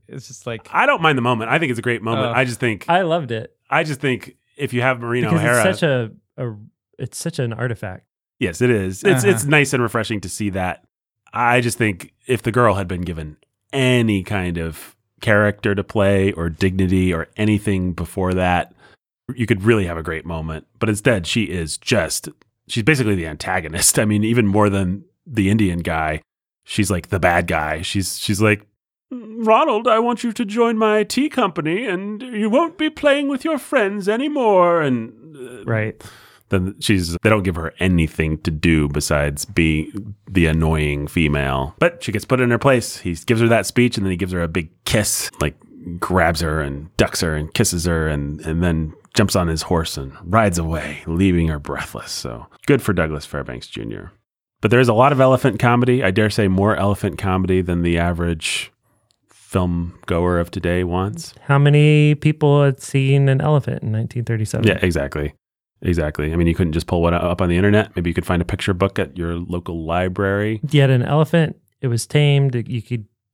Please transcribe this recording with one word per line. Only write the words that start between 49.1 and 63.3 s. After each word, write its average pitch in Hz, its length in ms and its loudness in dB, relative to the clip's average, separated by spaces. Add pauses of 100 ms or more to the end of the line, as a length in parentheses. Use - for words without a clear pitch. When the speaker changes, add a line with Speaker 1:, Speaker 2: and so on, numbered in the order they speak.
Speaker 2:
jumps 104 200 2
on 90 120 2
his 80 160 -4
horse 82 340 -2
and 67 160 -10 (100)
rides 92 360 2
away, 76 480 -4
leaving 85 400 4
her 78 100 -2
breathless. - 540 -10
So - 340 -10 (220)
good 127 160 4
for 104 100 0
Douglas 80 320 -2
Fairbanks 64 400 -10
Junior. 55 460 -12 (500)
But 110 100 4
there 123 80 6
is 127 100 6
a 113 40 4
lot 127 180 6
of 131 100 2
elephant 127 380 4
comedy. 123 440 4
I 95 80 2
dare 107 200 2
say 104 160 2
more 95 280 4
elephant 98 440 -2
comedy 92 420 2
than 87 220 0
the 85 160 2
average 85 720 -2 (580)
film 87 760 -4
goer 87 340 0
of 85 120 -4
today 90 320 -2
wants. 90 500 -4 (100)
Speaker 3:
How 139 160 2
many 147 560 4
people 147 480 2
had 135 180 0
seen 139 480 2
an 135 120 2